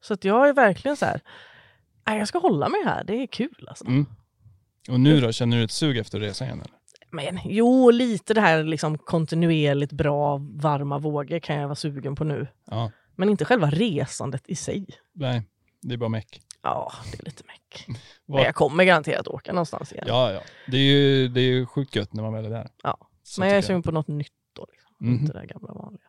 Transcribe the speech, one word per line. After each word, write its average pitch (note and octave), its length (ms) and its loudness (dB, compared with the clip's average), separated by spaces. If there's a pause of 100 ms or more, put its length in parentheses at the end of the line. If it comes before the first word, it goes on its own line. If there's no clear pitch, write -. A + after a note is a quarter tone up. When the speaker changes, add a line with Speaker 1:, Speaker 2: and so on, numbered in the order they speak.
Speaker 1:
Så - 140 -6
att - 100 -12
jag A#3 240 6
är C#4+ 40 4
verkligen C4 440 2
så - 100 -2
här, - 140 -2 (840)
"Nej, G#3+ 120 -2
jag G#3 100 -2
ska F4+ 100 -2
hålla G#3 300 2
mig F#4+ 160 -2
här. - 200 -2
Det F#3+ 180 -6
är B3 40 -8
kul, - 420 -8
alltså." - 180 -16
Speaker 2:
Mm. C#3 200 2 (800)
Och B2+ 120 2
nu D3 200 8
då, A2+ 120 2
känner A#2+ 240 0
du A#2 80 2
ett G#2+ 60 -6
sug C#3+ 280 -2
efter G2+ 200 -6
att G#2 60 -4
resa G#2 200 -8
igen, B2 160 -10
eller? - 140 -18 (360)
Speaker 1:
Men, F3 340 -8
jo, A#3+ 460 6
lite A#3 440 2
det A3 60 4
här D#3+ 240 4
liksom D#3 340 -2
kontinuerligt D#3 920 2
bra, D3 440 0 (160)
varma C#3+ 460 -2
vågor D3 400 -4
kan D#3+ 180 -6
jag C#3+ 120 -4
vara C#3+ 60 -6
sugen C#3 420 -8
på D3+ 80 -4
nu. D3 220 -4 (240)
Speaker 2:
Ja. A2 200 -4 (260)
Speaker 1:
Men F#3 120 2
inte G3 160 2
själva E3 260 2
resandet C#3+ 760 -2
i F3+ 100 -8
sig. - 300 -8 (260)
Speaker 2:
Nej, B2 300 -4 (380)
det B2 140 -8
är A#2+ 40 -8
bara A#2 100 -4
meck. - 320 -8 (220)
Speaker 1:
Ja, - 300 -4 (200)
det - 80 -14
är - 40 -16
lite - 220 -16
meck. - 400 -20
Speaker 2:
<laughs> - 400 -16
Vad C#3 120 -2
Speaker 1:
Men C3+ 60 6
jag B2 100 0
kommer D#3 300 4
garanterat D#3+ 440 2
åka - 240 -10
någonstans E3+ 400 -4
igen. - 160 -12
Speaker 2:
Ja, A#2 240 2
ja. F#2+ 80 -6 (260)
Det C3 100 -2
är C#3 160 6
ju, C#3 360 4
det B2 120 0
är B2+ 40 4
ju B2+ 220 0
sjukt C3+ 300 -6
gött G#2 160 -4
när G#2+ 100 -6
man A2 100 -6
väl A2 120 -8
är G#2+ 60 -8
där. A2+ 180 -10 (140)
Speaker 1:
Ja. - 160 -4 (240)
Speaker 2:
Så - 180 -10
Speaker 1:
Men F#3+ 80 2
jag G3+ 100 4
är - 40 4
Speaker 2:
tycker G3 100 -2
jag. F#3 40 2
Speaker 1:
sugen E3+ 60 -2
på - 100 -2
något D#3+ 160 -2
nytt D3 240 -8 (200)
då, - 200 -18
liksom. - 180 -20 (100)
Speaker 2:
Mhm. A#2+ 140 0
Speaker 1:
Inte C#3+ 180 -2
det - 60 -10
där - 80 -14
gamla - 280 -18
vanliga. G3+ 340 -18